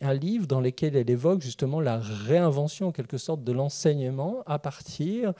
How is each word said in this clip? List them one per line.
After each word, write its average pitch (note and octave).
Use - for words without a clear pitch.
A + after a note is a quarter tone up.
un C#3
livre F3
dans C3
lequel C#3
elle A#2+
évoque D#3
justement C3+
la A#2+
réinvention C#3+
en E3
quelque C3+
sorte D3+
de B2
l'enseignement C#3+
à D3
partir F#3